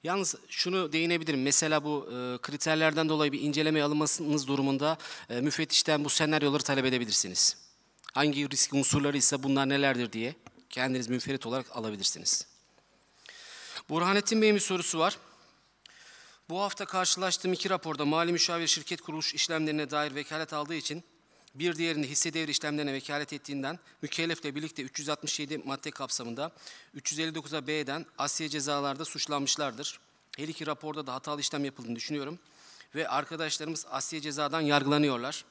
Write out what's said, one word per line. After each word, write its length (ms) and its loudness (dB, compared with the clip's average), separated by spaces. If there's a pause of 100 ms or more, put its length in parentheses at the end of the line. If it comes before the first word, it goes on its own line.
Yalnız 320 0 (140)
şunu 420 0
değinebilirim. 500 2
Mesela 420 6
bu, 240 -2
e, 340 -6
kriterlerden 680 2
dolayı 220 2
bir 100 -4
incelemeye 440 2
alınmasınız 640 2
durumunda, 500 0 (320)
e, 120 -4
müfettişten 640 2
bu 40 -2
senaryoları 540 4
talep 220 2
edebilirsiniz. 720 2 (560)
Hangi 380 2
risk 220 4
unsurları 440 4
ise 260 8
bunlar 260 2
nelerdir 420 2
diye 240 -6 (340)
kendiniz 380 -2
münferit 380 -4
olarak 320 -6
alabilirsiniz. 720 -2 (1400)
Burhanettin 520 4
Bey'in 140 8
bir 60 2
sorusu 380 0
var. 180 2 (1300)
Bu 120 -2
hafta 240 -2
karşılaştığım 680 0
iki 160 -2
raporda 360 0
mali 260 4
müşavir 360 0
şirket 340 -2
kuruluş 320 -4
işlemlerine 580 0
dair 240 -2
vekalet 380 -6
aldığı 220 -4
için 280 -6 (520)
bir 200 0
diğerinde 320 0
hisse 260 2
devri 180 -2
işlemlerine 420 -2
vekalet 400 -4
ettiğinden 460 -8 (220)
mükellefle 540 -4
birlikte 280 -8
üç 160 -10
yüz 100 -8
altmış 300 -4
yedi 180 -6
madde 340 -8
kapsamında 600 -6 (420)
üç 180 -6
yüz 80 -4
elli 160 -2
dokuza 320 -6
B'den 380 -4 (120)
asliye 320 -2
cezalarda 560 -2
suçlanmışlardır. 960 -4 (380)
Her 100 -6
iki 200 -8
raporda 400 -6
da 60 -8
hatalı 280 -6
işlem 240 -2
yapıldığını 300 -8
düşünüyorum 440 -6 (560)
ve 120 -4
arkadaşlarımız 840 -4
asliye 320 -4
cezadan 400 -2
yargılanıyorlar. 880 4